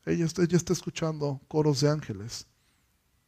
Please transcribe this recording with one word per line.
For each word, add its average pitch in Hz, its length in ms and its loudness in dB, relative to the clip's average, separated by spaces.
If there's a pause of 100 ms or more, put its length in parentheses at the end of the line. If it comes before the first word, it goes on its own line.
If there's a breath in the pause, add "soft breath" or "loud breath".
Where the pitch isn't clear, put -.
Ella 170 200 0
está, 165 180 -2
ella 170 140 4
está 175 160 0
escuchando 151 760 -4
coros 151 340 2
de 147 100 6
ángeles. 117 580 -6 (800)